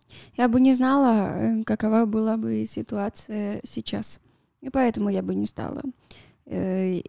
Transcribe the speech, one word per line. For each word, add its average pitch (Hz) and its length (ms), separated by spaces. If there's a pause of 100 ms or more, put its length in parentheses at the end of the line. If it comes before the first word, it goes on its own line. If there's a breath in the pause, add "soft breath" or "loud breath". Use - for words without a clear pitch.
(360 soft breath)
я 247 120
бы 240 120
не 262 140
знала, 254 640
э, 220 260
какова 220 400
была 220 320
бы 220 340
ситуация 208 960
сейчас. - 540 (400)
И 262 80
поэтому 233 400
я 190 140
бы 185 120
не 202 120
стала, - 340 (720 soft breath)
э, 185 580